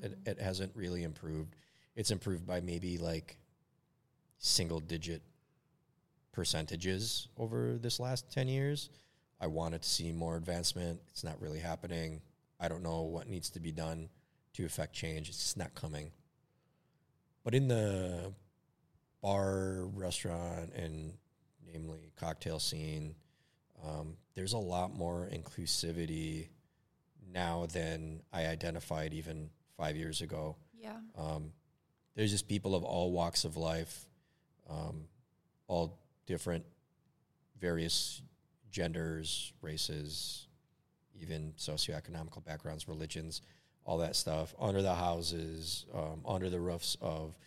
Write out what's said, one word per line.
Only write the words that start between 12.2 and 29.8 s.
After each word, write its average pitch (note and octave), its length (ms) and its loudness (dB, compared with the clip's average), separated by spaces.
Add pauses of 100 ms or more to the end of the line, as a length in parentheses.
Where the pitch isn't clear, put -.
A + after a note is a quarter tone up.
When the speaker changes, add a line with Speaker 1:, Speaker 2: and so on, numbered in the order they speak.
Speaker 1:
I F2 100 0
don't E2+ 140 -2
know E2 200 0
what D#2+ 260 -2
needs F2 220 -2
to E2+ 100 -10
be E2 120 -2
done D#2+ 360 -2 (460)
to G2 100 -2
effect D2+ 300 -2
change. D#2 340 -2
It's - 100 -8
just - 200 0
not F2 160 -4
coming. D2+ 360 -6 (1300)
But A#2 100 4
in C3+ 140 8
the G2 640 4 (880)
bar, F#2+ 640 4 (100)
restaurant, F2 800 -2
and D#2 380 -4 (540)
namely D#2+ 500 -8
cocktail D#2+ 420 -2
scene, D#2 560 -2 (680)
um, D#2 320 -4 (180)
there's F#2+ 200 0
a A#2 40 2
lot F2+ 360 2
more F2 380 0
inclusivity D#2+ 1160 0 (840)
now F2 360 2
than D#2+ 560 -2 (100)
I E2 140 2
identified D#2+ 640 0
even D#2 380 -4 (260)
five D2+ 200 0